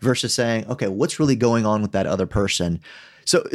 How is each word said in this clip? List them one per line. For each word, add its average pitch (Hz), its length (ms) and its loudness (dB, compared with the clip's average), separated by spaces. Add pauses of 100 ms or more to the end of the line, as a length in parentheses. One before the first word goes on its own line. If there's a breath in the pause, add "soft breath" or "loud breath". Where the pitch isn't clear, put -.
versus 123 320 0
saying, 113 340 0
"Okay, 120 200 -4
what's 104 320 -2
really 143 160 4
going 117 300 2
on 107 180 2
with 101 80 -4
that 98 160 0
other 95 180 0
person?" 87 540 -2 (460 loud breath)
So, - 180 2 (120)